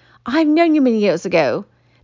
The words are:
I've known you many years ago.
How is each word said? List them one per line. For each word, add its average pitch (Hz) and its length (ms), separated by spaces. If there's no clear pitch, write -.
I've 302 220
known 311 280
you 311 60
many 233 180
years 190 260
ago. 160 400